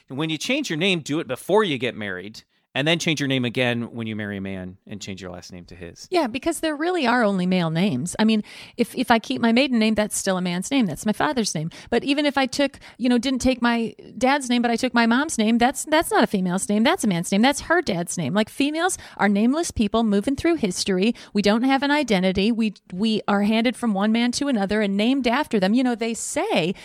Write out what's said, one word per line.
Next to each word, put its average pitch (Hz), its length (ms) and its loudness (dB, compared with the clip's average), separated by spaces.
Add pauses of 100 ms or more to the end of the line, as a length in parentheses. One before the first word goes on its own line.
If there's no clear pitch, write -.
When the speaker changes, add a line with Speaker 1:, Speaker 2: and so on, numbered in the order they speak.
Speaker 1:
when 151 200 -4
you 156 80 -2
change 262 320 -4
your 165 80 -4
name, 180 220 0
do 147 220 -4
it - 80 -8
before 180 340 0
you 147 160 -2
get 120 160 -4
married. 101 480 -10 (300)
And 139 140 -2
then 165 140 2
change 151 200 -2
your 143 60 -2
name 131 180 0
again 120 500 -2
when 117 120 -8
you 110 80 -6
marry 104 220 -6
a 98 40 -6
man 95 360 -10 (100)
and 101 140 -14
change 95 200 -12
your 92 120 -12
last 90 200 -16
name 90 140 -16
to 90 80 -20
his. 87 340 -16
Speaker 2:
Yeah, 330 200 0
because 269 320 -4
there 311 160 -2
really 330 280 -2
are 240 200 2
only 190 200 2
male 180 260 2
names. 165 500 -2
I 214 40 4
mean, 220 200 2 (320)
if, - 180 0
if - 160 0
I 226 80 6
keep 254 220 -6
my 233 100 4
maiden 247 300 2
name, 214 160 0
that's 208 200 -2
still 185 200 -2
a 180 40 -2
man's 180 300 -4
name. 269 160 2
That's 147 180 -6
my 214 80 2
father's 269 400 0
name. 160 180 -4 (200)
But 240 140 0
even 285 220 0
if 277 120 0
I 269 80 2
took, 277 320 -2 (180)
you 247 120 -2
know, 247 100 4
didn't 254 220 0
take 254 200 0
my 233 320 0 (240)
dad's 262 320 2
name, 247 140 2
but 240 80 2
I 233 60 2
took 247 180 -2
my 233 100 4
mom's 254 320 2
name, 226 220 2
that's, 247 260 2
that's 320 280 2
not 359 100 4
a 220 60 4
female's 185 400 -2
name. 214 160 2
That's 330 180 2
a 220 60 0
man's 175 240 0
name. 202 100 4
That's 277 200 2
her 339 200 2
dad's 175 340 -4
name. 170 180 -2
Like, 214 140 2
females 311 480 -2 (200)
are 196 120 2
nameless 247 440 2
people 226 320 0
moving 208 320 2
through 339 180 2
history. 202 600 0 (160)
We 202 100 2
don't 214 220 4
have 269 180 2
an 285 80 0
identity. 202 600 2
We, 220 220 -2 (180)
we 214 340 0
are 202 160 2
handed 226 340 2
from 226 180 -2
one 208 180 2
man 240 200 2
to 285 140 -4
another 208 340 0
and 196 160 0
named 247 300 2
after 240 320 0
them. 190 160 2
You 262 80 4
know, 247 140 0
they 233 180 -4
say 220 680 -2